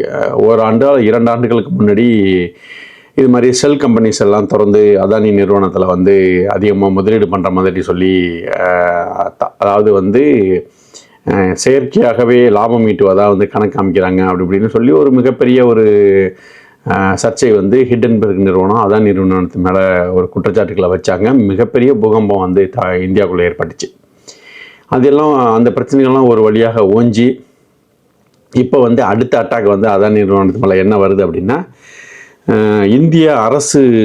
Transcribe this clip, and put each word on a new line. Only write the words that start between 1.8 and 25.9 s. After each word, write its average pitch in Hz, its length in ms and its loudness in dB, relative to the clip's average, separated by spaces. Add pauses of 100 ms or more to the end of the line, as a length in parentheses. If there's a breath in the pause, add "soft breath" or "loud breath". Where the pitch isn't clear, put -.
இது 131 140 2
மாதிரி 123 240 2
ஷெல் 143 240 0
கம்பெனிஸ் 113 420 0
எல்லாம் 104 260 2
திறந்து 104 560 2
அதானி 107 300 0
நிறுவனத்துல 98 540 0
வந்து 92 640 2
அதிகமா 98 380 0
முதலீடு 98 400 0
பண்ற 92 220 -4
மாதிரி 92 320 -2
சொல்லி, 90 600 -2
அஹ், 90 960 -4
த-, - 200 -6
அதாவது 101 360 0
வந்து, 98 280 0 (1040 loud breath)
அஹ், 92 300 -2 (100)
செயற்கையாகவே 123 840 2
லாபம் 113 380 0
ஈட்டுவதா 101 400 2
வந்து 101 200 0
கணக்கு 101 320 -4
காமிக்கிறாங்க 92 460 0
அப்படி 92 180 -2
இப்படின்னு 98 240 -2
சொல்லி 117 240 0
ஒரு 147 200 2
மிகப்பெரிய 127 540 2
ஒரு, 113 200 2 (1000 loud breath)
அஹ், 95 360 -2
சர்ச்சை 117 340 0
வந்து 104 340 0
ஹிண்டன்பர்க் 110 460 0
நிறுவனம் 98 540 0
அதானி 110 120 2
நிறுவனத்து 92 580 -2
மேல 92 540 -2
ஒரு 90 160 -2
குற்றச்சாட்டுகளை 95 600 -2
வச்சாங்க. 95 440 -2
மிகப்பெரிய 120 600 0
பூகம்பம் 107 460 0
வந்து 92 300 0
த-, - 160 -6
இந்தியாவுக்குள்ள 92 560 -2
ஏற்பட்டுச்சு. - 560 -6 (880 loud breath)
அதெல்லாம், 135 680 2
அந்த 117 160 2
பிரச்சனைகள்லாம் 131 580 0